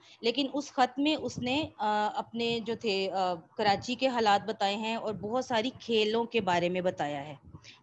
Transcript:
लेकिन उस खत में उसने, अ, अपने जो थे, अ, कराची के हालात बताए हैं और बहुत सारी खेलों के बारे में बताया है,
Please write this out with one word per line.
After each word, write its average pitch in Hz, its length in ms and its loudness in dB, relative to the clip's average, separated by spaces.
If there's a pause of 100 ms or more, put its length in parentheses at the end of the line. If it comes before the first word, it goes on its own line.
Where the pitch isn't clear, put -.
(240)
लेकिन 240 240 0
उस 277 240 -6
खत - 280 2
में 294 160 2
उसने, 254 640 -2
अ, 208 360 0
अपने 233 440 -2
जो 226 160 -4
थे, 190 320 0
अ, 180 60 -4 (440)
कराची 208 380 2
के 262 120 0
हालात 220 340 4
बताए 202 340 -2
हैं 226 220 -2
और 214 160 -4
बहुत 214 340 -4
सारी 233 220 0
खेलों 226 560 0
के 226 160 0
बारे 175 280 2
में 180 140 -2
बताया 160 360 -2
है, 143 200 -10 (440)